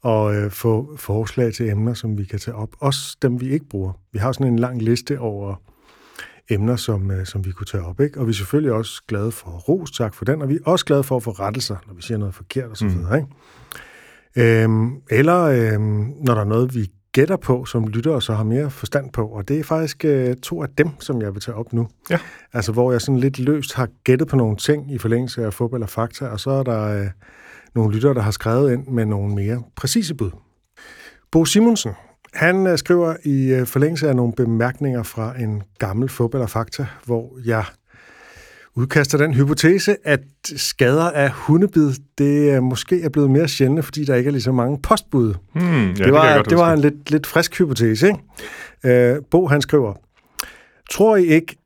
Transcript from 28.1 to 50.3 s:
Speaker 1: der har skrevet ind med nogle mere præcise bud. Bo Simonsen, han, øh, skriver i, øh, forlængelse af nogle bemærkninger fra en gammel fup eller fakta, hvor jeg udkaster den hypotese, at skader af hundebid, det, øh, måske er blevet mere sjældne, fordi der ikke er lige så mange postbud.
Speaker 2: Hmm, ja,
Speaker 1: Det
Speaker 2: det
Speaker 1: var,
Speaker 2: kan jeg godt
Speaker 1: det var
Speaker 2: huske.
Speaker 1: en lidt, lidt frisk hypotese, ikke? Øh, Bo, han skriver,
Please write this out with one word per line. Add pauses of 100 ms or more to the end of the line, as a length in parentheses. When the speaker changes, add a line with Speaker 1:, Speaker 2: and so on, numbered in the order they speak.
Speaker 1:
der
har
skrevet
ind
med
nogle
mere (140)
præcise
bud. (1000)
Bo
Simonsen, (420)
han,
øh,
skriver (100)
i,
øh,
forlængelse
af
nogle
bemærkninger
fra
en (160)
gammel
fup
eller
fakta, (180)
hvor
jeg (1120)
udkaster
den
hypotese,
at (360)
skader
af
hundebid, (260)
det,
øh,
måske
er
blevet
mere
sjældne,
fordi
der
ikke
er
lige
så
mange
postbud. (200)
Speaker 2:
Hmm,
ja,
Speaker 1:
Det
Speaker 2:
det
Speaker 1:
var,
Speaker 2:
kan
jeg
godt
Speaker 1:
det
var
Speaker 2:
huske.
Speaker 1:
en
lidt,
lidt
frisk
hypotese, (760)
ikke?
Øh,
Bo,
han
skriver, (960)